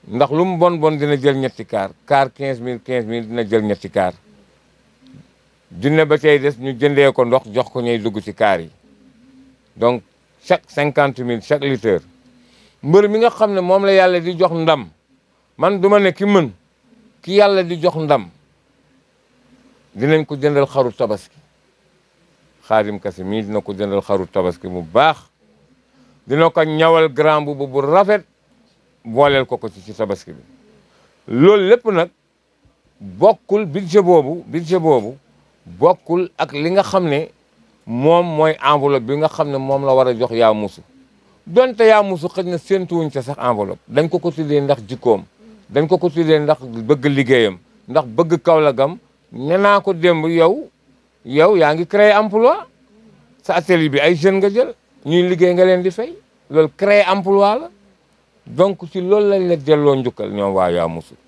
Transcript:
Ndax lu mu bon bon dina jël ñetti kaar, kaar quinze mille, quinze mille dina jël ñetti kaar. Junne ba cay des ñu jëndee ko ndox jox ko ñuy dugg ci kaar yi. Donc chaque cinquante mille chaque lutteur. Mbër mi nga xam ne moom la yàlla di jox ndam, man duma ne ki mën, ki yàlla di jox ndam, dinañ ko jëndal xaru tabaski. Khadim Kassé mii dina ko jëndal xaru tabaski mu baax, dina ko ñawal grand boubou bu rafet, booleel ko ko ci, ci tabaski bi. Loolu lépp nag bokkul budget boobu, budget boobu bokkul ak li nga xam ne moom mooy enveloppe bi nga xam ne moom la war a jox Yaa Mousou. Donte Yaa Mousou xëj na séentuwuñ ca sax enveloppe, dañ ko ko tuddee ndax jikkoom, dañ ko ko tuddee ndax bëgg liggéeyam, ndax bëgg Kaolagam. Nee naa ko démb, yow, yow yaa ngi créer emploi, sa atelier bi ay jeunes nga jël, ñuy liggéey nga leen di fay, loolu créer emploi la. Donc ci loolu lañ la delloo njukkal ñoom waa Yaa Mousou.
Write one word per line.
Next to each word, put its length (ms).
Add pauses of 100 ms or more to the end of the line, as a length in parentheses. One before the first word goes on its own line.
Ndax 240
lu 140
mu 120
bon 200
bon 200
dina 180
jël 220
ñetti 260
kaar, 280 (160)
kaar 260
quinze 260
mille, 240
quinze 220
mille 220
dina 200
jël 160
ñetti 260
kaar. 240 (1700)
Junne 260
ba 120
cay 220
des 200
ñu 180
jëndee 360
ko 100
ndox 200 (100)
jox 160
ko 120
ñuy 180
dugg 200
ci 140
kaar 280
yi. 80 (1080)
Donc 240 (420)
chaque 240
cinquante 520
mille 220
chaque 220
lutteur. 380 (840)
Mbër 240
mi 120
nga 100
xam 240
ne 80
moom 240
la 80
yàlla 260
di 180
jox 160
ndam, 340 (720)
man 220
duma 200
ne 120
ki 140
mën, 240 (720)
ki 140
yàlla 280
di 160
jox 160
ndam, 320 (1700)
dinañ 300
ko 100
jëndal 300
xaru 260
tabaski. 460 (1300)
Khadim 320
Kassé 240
mii 200
dina 180
ko 120
jëndal 280
xaru 260
tabaski 400
mu 140
baax, 360 (1120)
dina 220
ko 160
ñawal 480
grand 320
boubou 220
bu 140
rafet, 440 (800)
booleel 400
ko 120
ko 120
ci, 120
ci 120
tabaski 400
bi. 80 (880)
Loolu 400
lépp 160
nag 240 (920)
bokkul 640
budget 380
boobu, 420
budget 360
boobu 340 (480)
bokkul 760
ak 140
li 180
nga 100
xam 260
ne 220 (560)
moom 400
mooy 340
enveloppe 460
bi 120
nga 100
xam 240
ne 60
moom 280
la 80
war 140
a 100
jox 160
Yaa 200
Mousou. 280 (640)
Donte 400
Yaa 160
Mousou 280
xëj 180
na 100
séentuwuñ 540
ca 100
sax 180
enveloppe, 480
dañ 220
ko 100
ko 120
tuddee 300
ndax 260
jikkoom, 360 (460)
dañ 180
ko 120
ko 100
tuddee 300
ndax 220
bëgg 440
liggéeyam, 520 (300)
ndax 200
bëgg 340
Kaolagam. 560 (340)
Nee 260
naa 240
ko 120
démb, 340
yow, 400 (580)
yow 320
yaa 180
ngi 120
créer 300
emploi, 480 (800)
sa 120
atelier 340
bi 100
ay 160
jeunes 240
nga 100
jël, 240 (320)
ñuy 240
liggéey 240
nga 120
leen 180
di 80
fay, 240 (340)
loolu 260
créer 320
emploi 520
la. 100 (800)
Donc 320 (120)
ci 80
loolu 300
lañ 180
la 100
delloo 380
njukkal 380
ñoom 220
waa 160
Yaa 160
Mousou. 280 (120)